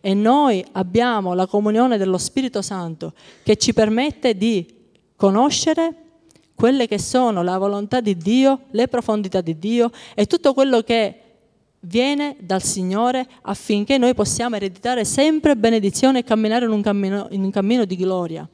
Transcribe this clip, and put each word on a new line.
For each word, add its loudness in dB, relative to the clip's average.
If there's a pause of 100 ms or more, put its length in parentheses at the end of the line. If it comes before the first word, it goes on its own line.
e -2
noi 2 (100)
abbiamo -2
la 0
comunione 2
dello 0
Spirito -4
Santo -10 (280)
che 2
ci 0
permette 0
di -2 (360)
conoscere 2 (600)
quelle 2
che -4
sono 0
la -2
volontà -2
di -2
Dio, 2
le 0
profondità -2
di -6
Dio 0 (240)
e 0
tutto 2
quello 2
che -2 (680)
viene -2
dal -4
Signore -2 (160)
affinché -2
noi 4
possiamo -2
ereditare -4
sempre 2
benedizione 2
e -6
camminare 0
in 0
un 0
cammino, -2
in -4
un -2
cammino 0
di -6
gloria. -4